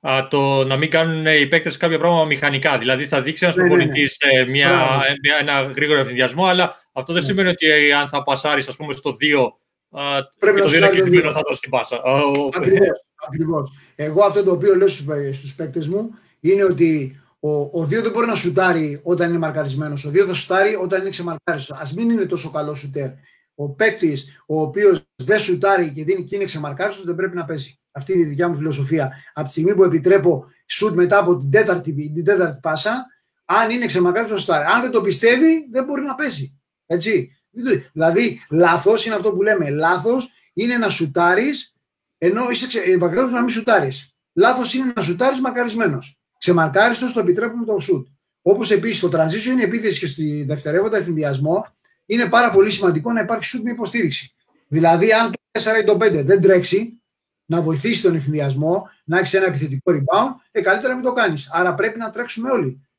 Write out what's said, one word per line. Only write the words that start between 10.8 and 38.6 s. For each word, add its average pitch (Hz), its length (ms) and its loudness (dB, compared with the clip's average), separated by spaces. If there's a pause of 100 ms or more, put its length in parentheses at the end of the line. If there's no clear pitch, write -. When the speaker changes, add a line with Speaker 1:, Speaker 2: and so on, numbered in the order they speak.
Speaker 2:
κάνει 180 100 4
το 190 60 4
Speaker 1:
κερδισμένο, 175 180 6
Speaker 2:
δύο. 156 100 -2
Speaker 1:
θα 151 120 -4
το 143 100 -4
στην 131 160 -10
πάσα. 123 260 -2
Α, 127 180 -2
ο-, 139 400 2
Speaker 2:
Ακριβώς, 190 520 2 (220)
ακριβώς. 156 440 -4 (240)
Εγώ 156 300 2
αυτό 202 180 2
το 185 80 2
οποίο 185 240 4
λέω 185 120 4
στους 147 180 -2
παί-, 143 280 -6
στους 135 220 -14
παίκτες 151 320 -8
μου 208 220 -4 (300)
είναι 196 240 2
ότι 160 580 0 (180)
ο, 151 100 -4 (320)
ο 156 40 -2
δύο 208 160 -2
δεν 214 100 -2
μπορεί 233 160 0
να 220 80 -2
σουτάρει 160 680 0
όταν 175 260 0
είναι 170 80 0
μαρκαρισμένος. 147 680 -4
Ο 147 40 -6
δύο 190 160 4
θα 180 80 -4
σουτάρει 196 420 0
όταν 185 260 -2
είναι 190 80 -4
ξεμαρκάριστος. 156 680 -8
Ας 139 140 -10
μην 233 160 -2
είναι 214 160 0
τόσο 165 240 -6
καλό 151 240 -6
σουτέρ. 139 360 -8 (500)
Ο 143 100 -6
παίκτης 165 760 -2
ο 156 160 -2
οποίος 175 400 2 (140)
δεν 185 240 0
σουτάρει 185 520 0
και 151 120 -10
δίνει, 180 200 -2
και 196 120 -10
είναι 196 100 -4
ξεμαρκάριστος, 175 600 -8
δεν 170 100 -4
πρέπει 180 200 -6
να 170 100 -8
παίζει. 147 340 -10 (120)
Αυτή 147 220 -8
είναι 180 80 2
η 165 40 4
δικιά 151 220 -2
μου 170 80 -2
φιλοσοφία. 143 560 -2 (220)
Από 151 140 -6
τη - 40 -12
στιγμή 180 240 0
που 190 80 6
επιτρέπω 170 640 2 (200)
σουτ 208 300 -2
μετά 180 220 4
από 180 200 2
την 135 140 -4
τέταρτη, 180 420 0
την 151 300 -8
τέταρτη 175 380 0
πάσα, 208 440 -4 (400)
αν 220 240 0
είναι 240 160 -2
ξεμαρκάριστος, 190 600 0
θα 180 80 0
σουτάρει. 156 220 2
Αν 240 60 2
δεν 247 100 -4
το 220 100 2
πιστεύει, 262 720 2
δεν 262 120 -2
μπορεί 277 180 -6
να 277 140 -8
παίζει. 233 440 -8 (260)
Έτσι. 170 520 -2 (560)
Δηλαδή, 170 560 0
λάθος 170 560 2